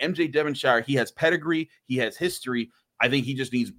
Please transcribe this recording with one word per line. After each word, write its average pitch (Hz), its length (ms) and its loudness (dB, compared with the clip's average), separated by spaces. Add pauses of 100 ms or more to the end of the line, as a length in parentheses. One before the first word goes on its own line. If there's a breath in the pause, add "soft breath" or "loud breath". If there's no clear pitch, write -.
M 170 100 0
J 160 140 0
Devonshire, 139 560 2
he 135 140 -2
has 117 140 0
pedigree, 160 600 0 (160)
he 127 120 -2
has 113 200 -2
history. 127 520 -4 (300)
I 123 80 6
think 131 160 2
he 135 100 -4
just 131 180 -4
needs, 120 260 -2